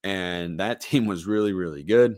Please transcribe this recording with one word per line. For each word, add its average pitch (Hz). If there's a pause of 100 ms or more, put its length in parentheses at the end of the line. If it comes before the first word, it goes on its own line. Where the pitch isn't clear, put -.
and 87
that 113
<laughs> -
team 127
was 92
really, 107
really 80
good. 113